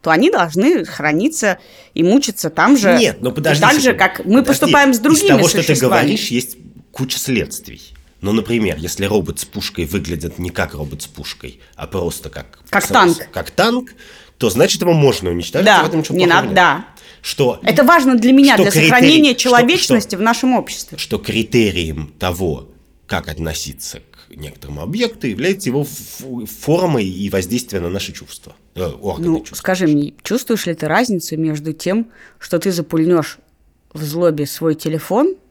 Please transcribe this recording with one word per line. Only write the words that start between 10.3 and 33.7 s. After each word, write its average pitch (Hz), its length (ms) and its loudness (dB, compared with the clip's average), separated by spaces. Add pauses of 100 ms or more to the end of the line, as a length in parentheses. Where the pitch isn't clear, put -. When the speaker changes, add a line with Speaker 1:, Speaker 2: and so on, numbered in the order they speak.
Speaker 2:
не 90 140 -8
как - 240 -6
робот 76 260 -10
с - 60 -14
пушкой, - 520 -16 (160)
а 73 120 -14
просто 85 420 -6
как - 300 -18 (100)
Speaker 1:
Как 202 140 0
Speaker 2:
со-, 196 100 -6
Speaker 1:
танк. 175 240 4 (140)
Speaker 2:
как - 180 -8
танк, 240 440 -2 (440)
то 110 140 0
значит 160 300 2
его 175 120 2
можно 127 380 2
уничтожить, 87 340 -2
Speaker 1:
Да, 190 180 6
Speaker 2:
в 165 40 0
этом 156 140 -2
ничего 156 160 -4
Speaker 1:
не 180 80 2
Speaker 2:
плохого 170 100 4
Speaker 1:
надо, 175 140 2
Speaker 2:
нет. 196 60 -2
Speaker 1:
да. 175 300 2 (380)
Speaker 2:
Что, - 400 -2
Speaker 1:
Это 277 200 4
важно 262 340 6
для 233 140 4
меня, 277 240 8
Speaker 2:
что 190 80 6
Speaker 1:
для 202 80 4
Speaker 2:
критерий-, 160 180 4
Speaker 1:
сохранения 277 440 6
Speaker 2:
что, 240 60 -4
Speaker 1:
человечности 247 720 2
Speaker 2:
что, 196 80 -6
Speaker 1:
в 180 40 -4
нашем 240 320 0
обществе. - 460 -6
Speaker 2:
что - 180 -6
критерием 95 1000 -2
того, 85 480 -4 (400)
как 90 200 -6
относиться 78 720 -10 (100)
к - 240 -20
некоторому 73 480 -14
объекту, 220 420 -6
является 156 440 -4
его 139 120 -2
ф-, 127 680 -12 (140)
формой 156 460 0
и 95 240 -6
воздействием 98 540 -4
на 87 40 -4
наши 92 240 -8
чувства. - 420 -20 (200)
Э, 90 100 -6 (160)
органы 101 280 -4
Speaker 1:
Ну, 160 100 0
Speaker 2:
чувств. - 180 -14
Speaker 1:
скажи 185 300 -2
мне, 147 340 0
чувствуешь - 460 -4
ли 165 80 -4
ты 160 120 -8
разницу 185 500 -2
между 156 360 -4
тем, 202 380 -4 (260)
что - 220 -6
ты 190 120 -2
запульнешь 165 680 -2 (540)